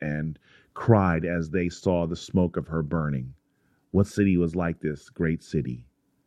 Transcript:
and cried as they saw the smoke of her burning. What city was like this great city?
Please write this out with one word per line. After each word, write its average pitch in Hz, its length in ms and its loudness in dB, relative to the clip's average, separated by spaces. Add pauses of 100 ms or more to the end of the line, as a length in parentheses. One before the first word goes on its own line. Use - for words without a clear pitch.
and 76 380 -6 (360)
cried 92 500 4
as 85 260 -4
they 87 200 0
saw 87 360 0
the 85 80 -4
smoke 87 440 0
of - 100 -6
her 80 140 -2
burning. 71 520 -4 (580)
What 98 140 4
city 98 300 2
was 85 180 0
like 85 260 -2
this 76 280 -6
great 80 340 -2
city? 64 440 -6 (400)